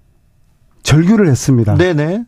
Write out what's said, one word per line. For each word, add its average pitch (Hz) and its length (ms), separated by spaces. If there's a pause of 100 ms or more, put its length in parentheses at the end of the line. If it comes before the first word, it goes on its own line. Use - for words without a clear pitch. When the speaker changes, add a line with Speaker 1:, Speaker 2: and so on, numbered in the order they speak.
(840)
Speaker 1:
절규를 175 460
했습니다. 120 460
Speaker 2:
네네. 175 520